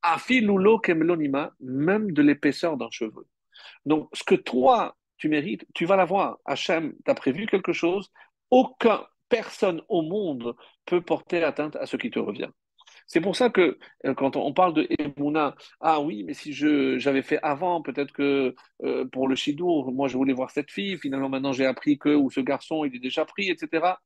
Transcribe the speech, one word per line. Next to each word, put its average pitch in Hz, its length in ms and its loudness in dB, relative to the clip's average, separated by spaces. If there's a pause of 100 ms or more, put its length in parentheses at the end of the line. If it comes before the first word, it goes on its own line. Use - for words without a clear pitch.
Afilulo 202 760 4
Kemlonima, 160 840 0
même 165 500 0
de 147 100 2
l'épaisseur 147 540 2
d'un 117 160 -8
cheveu. - 340 -10 (600)
Donc, 151 260 0
ce - 120 -12
que 196 120 4
toi, 226 640 2 (200)
tu 302 120 -2
mérites, 175 440 -2
tu 175 120 -2
vas 190 100 4
l'avoir. 180 480 2
Hachem 160 500 -2 (120)
t'a 139 100 2
prévu 160 320 -2
quelque 190 260 0
chose, 180 380 -2 (400)
aucun, 254 540 4 (240)
personne 196 580 0
au 175 140 2
monde 156 520 -4 (320)
peut 175 160 2
porter 170 420 -2
atteinte 147 340 -4
à - 80 -6
ce 135 100 -8
qui 120 140 -4
te 110 100 -4
revient. 98 300 -6 (600)
C'est 170 120 2
pour 185 160 -2
ça 247 120 4
que, 175 280 4 (280)
euh, 139 80 0
quand 135 220 -2
on, 127 100 -2
on 139 80 -4
parle 180 200 4
de 151 140 0 (120)
Emouna, 147 560 -2 (240)
ah 156 220 2
oui, 170 220 -6
mais - 100 -10
si - 180 -12
je, 139 460 2
j'avais 135 240 0
fait - 200 -2
avant, 165 400 -2
peut-être 139 300 -6
que, 139 420 0 (300)
euh, 131 220 -2
pour 131 240 -2
le 135 60 2
Shidour, 147 580 -2
moi 135 160 0
je 127 80 -4
voulais 135 160 2
voir 127 180 -4
cette 147 200 -6
fille, 196 260 -6
finalement 135 320 -4
maintenant 135 240 -2
j'ai 131 120 0
appris 143 320 0
que, 147 120 0
ou 147 200 4
ce 135 120 -4
garçon, 143 420 -2
il 131 120 -4
est 123 40 -10
déjà 127 240 -2
pris, 196 260 -4
et 170 80 -2
cetera. 165 480 -2